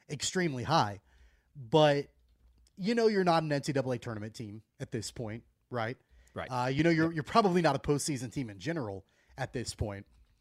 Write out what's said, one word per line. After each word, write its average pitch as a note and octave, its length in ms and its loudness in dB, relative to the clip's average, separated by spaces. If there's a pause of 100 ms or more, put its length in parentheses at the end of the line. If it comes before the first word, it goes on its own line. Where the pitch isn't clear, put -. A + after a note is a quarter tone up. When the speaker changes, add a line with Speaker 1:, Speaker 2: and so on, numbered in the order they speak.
Speaker 1:
extremely D3 540 -2
high. A2 380 2 (540)
But C#3+ 520 4 (680)
you G3+ 180 0
know A3+ 120 4
you're G3+ 160 4
not E3 200 4
an D3+ 80 -2
N C#3+ 100 0
C D3+ 100 -4
double C3 200 0
A B2 60 -2
tournament A2 360 -8
team G#2+ 280 -12 (180)
at C3+ 120 -10
this A2 200 -6
point, A2+ 320 -10 (260)
right? A2+ 280 -4 (360)
Speaker 2:
Right. - 160 -10
Speaker 1:
Uh, B2 180 -2
you C3+ 160 0
know E3+ 60 6
you're, D#3+ 180 4
Speaker 2:
Yep. E3 60 -4
Speaker 1:
you're D#3 100 -4
probably F#3+ 380 4
not D3 140 4
a C3 40 -2
postseason C3+ 520 -2
team B2+ 180 -6
in G2 100 -14
general G#2+ 460 -6 (320)
at C3+ 160 -8
this A#2 200 -6
point. G2+ 320 -6 (360)